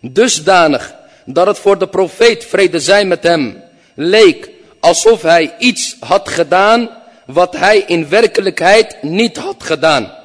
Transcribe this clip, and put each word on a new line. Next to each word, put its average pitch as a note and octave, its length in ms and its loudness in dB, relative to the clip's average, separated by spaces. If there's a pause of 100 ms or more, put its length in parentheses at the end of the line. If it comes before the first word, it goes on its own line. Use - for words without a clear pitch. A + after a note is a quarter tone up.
Dusdanig D#3 920 0 (320)
dat E3 220 0
het G3+ 100 -2
voor G3 200 0
de F3+ 100 -4
profeet, A3+ 580 -2
vrede F#3 340 -2
zij G3 260 2
met F3 180 -4
hem, D3+ 400 -2 (300)
leek F3+ 560 2 (300)
alsof G#3+ 420 2
hij E3 380 0
iets - 400 -2
had E3 300 -2
gedaan G3+ 600 0 (360)
wat E3+ 300 -2
hij G#3 220 2
in E3+ 320 -2
werkelijkheid G3+ 920 0
niet F#3 360 -4
had G4 260 -12
gedaan. D3 500 -2 (120)